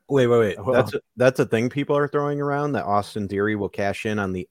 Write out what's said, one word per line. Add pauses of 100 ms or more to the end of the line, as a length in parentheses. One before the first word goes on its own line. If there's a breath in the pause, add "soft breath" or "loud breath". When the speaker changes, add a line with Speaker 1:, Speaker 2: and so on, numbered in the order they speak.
Speaker 1:
Wait,
wait,
wait.
Speaker 2:
Well
Speaker 1:
That's
a, (160)
that's
a
thing
people
are
throwing
around,
that
Austin
Theory
will
cash
in
on
the